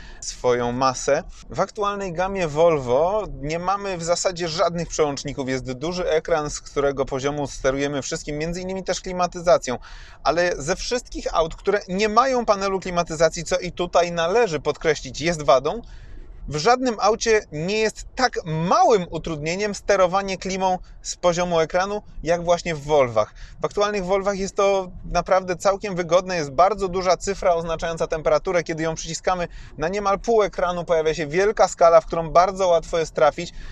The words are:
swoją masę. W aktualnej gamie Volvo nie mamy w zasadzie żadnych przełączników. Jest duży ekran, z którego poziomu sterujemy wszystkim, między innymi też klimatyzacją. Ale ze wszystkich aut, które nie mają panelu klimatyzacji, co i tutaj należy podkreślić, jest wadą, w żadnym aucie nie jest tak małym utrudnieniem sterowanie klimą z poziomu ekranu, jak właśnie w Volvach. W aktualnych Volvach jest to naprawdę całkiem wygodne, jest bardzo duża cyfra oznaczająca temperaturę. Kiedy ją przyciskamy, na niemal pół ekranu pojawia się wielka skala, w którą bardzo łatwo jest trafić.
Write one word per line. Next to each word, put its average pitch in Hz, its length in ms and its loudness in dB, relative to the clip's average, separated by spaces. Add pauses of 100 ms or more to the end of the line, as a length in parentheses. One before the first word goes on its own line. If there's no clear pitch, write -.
(200)
swoją 120 520 0
masę. 135 500 0 (280)
W 120 100 -4
aktualnej 196 520 -4
gamie 185 360 -2
Volvo 156 760 4 (180)
nie 156 160 -4
mamy 190 400 -4
w 170 40 -10
zasadzie 170 460 -2
żadnych 170 400 -2
przełączników. 143 600 -2
Jest 131 240 -4
duży 170 380 -4
ekran, 156 400 0
z - 100 -8
którego 139 440 -2
poziomu 143 420 -4
sterujemy 139 560 -2
wszystkim, 156 360 -8
między 170 220 -6
innymi 185 240 -6
też 185 160 -4
klimatyzacją. 175 800 0 (460)
Ale 175 340 2
ze 147 180 -2
wszystkich - 580 -6
aut, 165 220 0
które 202 320 0
nie 196 200 0
mają 240 360 2
panelu 196 360 0
klimatyzacji, 165 640 0
co 180 140 0
i 180 140 -6
tutaj 175 400 2
należy 170 480 2
podkreślić, 143 600 -2
jest 156 220 -2
wadą, 147 400 2 (640)
w 143 80 -6
żadnym 240 440 2
aucie 214 400 2 (120)
nie 175 260 -4
jest 220 360 -2
tak - 300 0
małym 185 640 2
utrudnieniem 165 640 -4
sterowanie 190 640 2
klimą 185 400 -2 (240)
z - 140 -10
poziomu 175 440 2
ekranu, 190 420 0 (200)
jak 170 220 0
właśnie 170 300 0
w 143 80 -10
Volvach. 127 520 2 (260)
W - 40 -8
aktualnych 208 400 0
Volvach 196 320 0
jest 190 200 -6
to 196 340 2 (140)
naprawdę 175 520 0
całkiem 196 400 0
wygodne, 180 400 2
jest 147 140 -4
bardzo 190 380 2
duża 175 280 2
cyfra 190 380 0
oznaczająca 165 520 -4
temperaturę. 160 560 0
Kiedy 160 200 -4
ją 165 120 -2
przyciskamy, 165 540 -4 (300)
na 156 100 -2
niemal 196 300 0
pół 226 240 2
ekranu 180 420 -2
pojawia 160 300 2
się 160 120 -4
wielka 190 420 2
skala, 170 320 8
w - 60 -6
którą 165 240 -4
bardzo 185 380 4
łatwo 170 300 2
jest 156 160 -4
trafić. 165 380 2 (200)